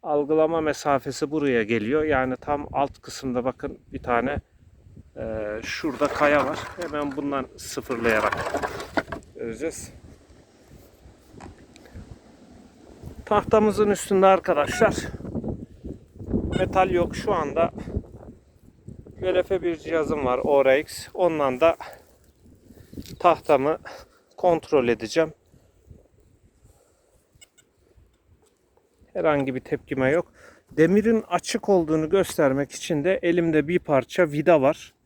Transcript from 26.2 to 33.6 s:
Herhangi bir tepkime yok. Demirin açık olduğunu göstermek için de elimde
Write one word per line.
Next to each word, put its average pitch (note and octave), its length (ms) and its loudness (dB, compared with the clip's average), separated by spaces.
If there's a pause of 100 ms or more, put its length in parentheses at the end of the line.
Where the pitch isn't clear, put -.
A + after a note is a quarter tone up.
Herhangi C#3+ 420 0
bir B2+ 60 -6
tepkime C3 500 -2
yok. E3 220 -2 (380)
Demirin G3+ 580 4
açık - 400 -4
olduğunu D#3+ 420 2
göstermek C#3+ 600 2
için D3 320 -2
de F#3 180 2
elimde E3 460 2